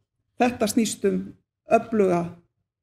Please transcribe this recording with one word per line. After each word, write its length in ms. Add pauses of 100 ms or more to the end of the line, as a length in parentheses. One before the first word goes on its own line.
(400)
Þetta 320
snýst 400
um 100 (460)
öfluga, 560 (580)